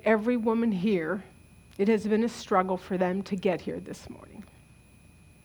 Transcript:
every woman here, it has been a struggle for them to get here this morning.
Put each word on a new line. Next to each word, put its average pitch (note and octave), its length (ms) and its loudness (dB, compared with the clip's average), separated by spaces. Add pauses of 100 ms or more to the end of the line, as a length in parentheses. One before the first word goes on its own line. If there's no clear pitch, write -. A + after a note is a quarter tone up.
every A3 320 2
woman A3+ 340 2
here, F#3+ 540 0 (540)
it G3 100 4
has G#3+ 180 2
been G#3+ 160 2
a A#3 60 0
struggle F#3 480 0
for F3+ 220 -6
them F#3 240 0
to - 120 -6
get F3+ 280 0
here E3+ 180 -8
this - 300 -14
morning. - 340 -18 (1000)